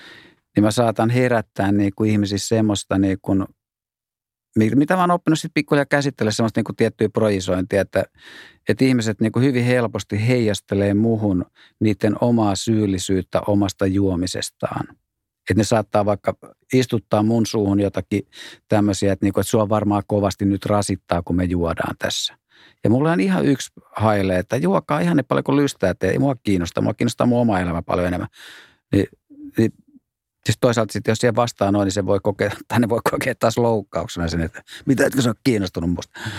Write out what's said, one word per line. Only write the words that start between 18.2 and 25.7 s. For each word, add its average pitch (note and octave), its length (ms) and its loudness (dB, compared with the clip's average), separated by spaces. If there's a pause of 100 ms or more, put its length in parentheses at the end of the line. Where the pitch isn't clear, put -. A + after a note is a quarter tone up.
tämmöisiä, G#2 460 2
että, F#2 120 -2
niinku, G2 140 2
että G2+ 120 -2
sua G#2+ 180 2
varmaan G#2 380 0
kovasti G2+ 380 0
nyt G2 200 0
rasittaa, G2 560 -2
kun F2 140 -4
me F2+ 80 0
juodaan E2+ 560 -2
tässä. - 380 -6 (460)
Ja - 60 2
mulla C#3 220 2
on F3 80 0
ihan F#3 260 0
yksi C#3 260 -2 (240)
haile, G2 420 0
että F#2 200 -4
juokaa D#3+ 420 0
ihan F3 180 0
niin C3 80 0
paljon C3+ 180 -2
kuin C#3 120 0
lystäätte, G2 540 -2